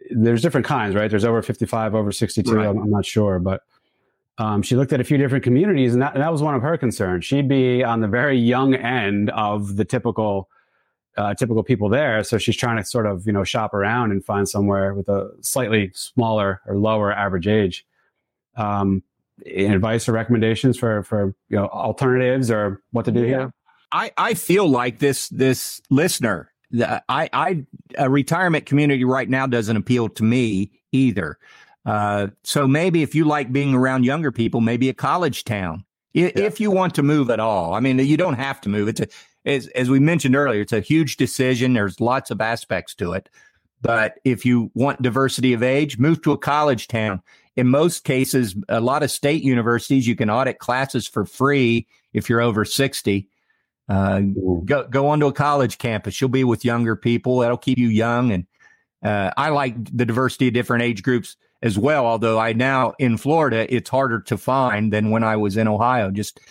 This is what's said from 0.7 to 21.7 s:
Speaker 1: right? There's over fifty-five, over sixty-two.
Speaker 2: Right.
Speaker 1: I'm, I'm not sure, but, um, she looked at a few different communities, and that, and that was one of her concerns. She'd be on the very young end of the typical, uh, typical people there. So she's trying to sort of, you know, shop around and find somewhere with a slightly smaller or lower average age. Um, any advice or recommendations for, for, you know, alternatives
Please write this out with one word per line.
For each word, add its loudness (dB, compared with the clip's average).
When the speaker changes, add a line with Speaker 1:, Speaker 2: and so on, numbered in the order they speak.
Speaker 1:
right? 0
There's 2
over 2
fifty-five, -4
over 0
sixty-two. -2
Speaker 2:
Right. 2
Speaker 1:
I'm, 0
I'm -2
not 0
sure, 0
but, -4
um, -2
she 0
looked 0
at 0
a -2
few 0
different 0
communities, 2
and 4
that, -2
and 0
that 0
was -2
one 0
of -2
her -2
concerns. -2
She'd 0
be 2
on 0
the 0
very 2
young 2
end -2
of -2
the 2
typical, -2
uh, -2
typical 0
people 0
there. 0
So -2
she's 0
trying -2
to -4
sort -2
of, -4
you 0
know, 0
shop -4
around -2
and -2
find -2
somewhere 0
with -8
a -2
slightly -2
smaller -2
or -4
lower 0
average -2
age. 0
Um, -2
any 0
advice 0
or 2
recommendations 0
for, -2
for, -2
you -2
know, 0
alternatives 0